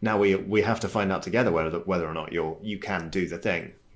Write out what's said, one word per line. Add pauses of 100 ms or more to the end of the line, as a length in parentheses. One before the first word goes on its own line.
now
we,
we
have
to
find
out
together
whether,
whether
or
not
you're,
you
can
do
the
thing. (220)